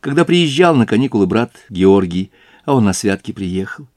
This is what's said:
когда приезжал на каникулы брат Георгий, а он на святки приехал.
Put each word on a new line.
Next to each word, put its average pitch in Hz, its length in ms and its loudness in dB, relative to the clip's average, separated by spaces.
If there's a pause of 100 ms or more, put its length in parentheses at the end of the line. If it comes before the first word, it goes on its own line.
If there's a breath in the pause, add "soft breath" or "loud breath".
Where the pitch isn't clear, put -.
когда 147 260 -2
приезжал 170 480 2
на 123 100 4
каникулы 107 420 0
брат 110 260 -2 (180)
Георгий, 95 600 2 (360 soft breath)
а 143 80 0
он 123 100 2
на 98 80 2
святки 98 400 -4
приехал. 95 640 -8